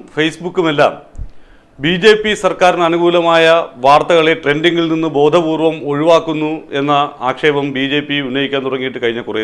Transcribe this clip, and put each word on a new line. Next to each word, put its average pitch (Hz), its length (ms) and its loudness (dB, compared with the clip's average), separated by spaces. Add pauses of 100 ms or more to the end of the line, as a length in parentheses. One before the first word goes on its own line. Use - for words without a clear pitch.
(160)
Facebook-ുമെല്ലാം 156 760 0 (920)
ബി 170 180 0
ജെ 214 100 6 (120)
പി 214 80 -2 (100)
സർക്കാരിന് 180 460 0
അനുകൂലമായ 170 580 2 (380)
വാർത്തകളെ 160 580 4
ട്രെൻഡിങ്ങിൽ 165 500 0
നിന്ന് 160 240 -2
ബോധപൂർവം 160 600 2 (140)
ഒഴിവാക്കുന്നു 156 600 0 (300)
എന്ന 143 120 0 (360)
ആക്ഷേപം 143 380 0 (100)
ബി 131 160 -2
ജെ 147 160 0
പി 143 180 -4
ഉന്നയിക്കാൻ 135 400 -4
തുടങ്ങിയിട്ട് 127 360 -6
കഴിഞ്ഞ 117 260 -4
കുറേ 107 160 -4